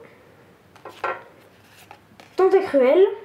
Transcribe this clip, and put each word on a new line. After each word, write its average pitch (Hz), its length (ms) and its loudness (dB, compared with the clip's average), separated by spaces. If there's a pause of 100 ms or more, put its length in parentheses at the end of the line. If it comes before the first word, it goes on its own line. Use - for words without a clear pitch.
(2250)
Tentacruel. 349 680 2 (200)